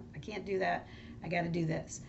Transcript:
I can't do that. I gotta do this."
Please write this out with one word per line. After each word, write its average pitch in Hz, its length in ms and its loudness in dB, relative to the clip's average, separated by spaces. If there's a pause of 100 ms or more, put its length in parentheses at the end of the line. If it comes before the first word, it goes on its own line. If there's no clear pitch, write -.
(160)
I - 20 -8
can't 208 260 -6
do 190 160 2
that. 175 280 4 (360)
I - 40 -4
gotta 170 220 2
do 165 160 4
this." 160 440 0